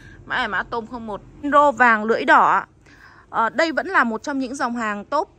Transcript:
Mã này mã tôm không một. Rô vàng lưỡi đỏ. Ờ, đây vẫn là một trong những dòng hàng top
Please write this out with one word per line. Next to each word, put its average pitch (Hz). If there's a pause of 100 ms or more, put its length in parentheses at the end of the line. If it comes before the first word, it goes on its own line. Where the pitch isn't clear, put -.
(260)
Mã 139
này 240
mã 196
tôm 233
không 233
một. 202 (320)
Rô 285
vàng 226
lưỡi 220
đỏ. 196 (680)
Ờ, 220
đây 311
vẫn 262
là 349
một 220
trong 285
những 262
dòng 254
hàng 208
top 311 (100)